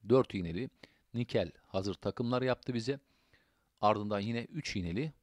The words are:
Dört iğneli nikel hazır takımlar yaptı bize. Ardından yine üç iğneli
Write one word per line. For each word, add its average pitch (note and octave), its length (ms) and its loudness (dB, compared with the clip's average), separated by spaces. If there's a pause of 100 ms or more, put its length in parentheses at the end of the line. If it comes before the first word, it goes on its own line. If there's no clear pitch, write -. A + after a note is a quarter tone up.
Dört B2 260 6
iğneli F#2 360 -4 (440)
nikel A2+ 380 0 (140)
hazır F#2+ 280 -2
takımlar A#2+ 480 -2
yaptı B2+ 320 -2
bize. B2+ 260 -2 (800)
Ardından G#2 400 2
yine A#2 240 -2
üç - 320 -6
iğneli C3+ 360 -2 (100)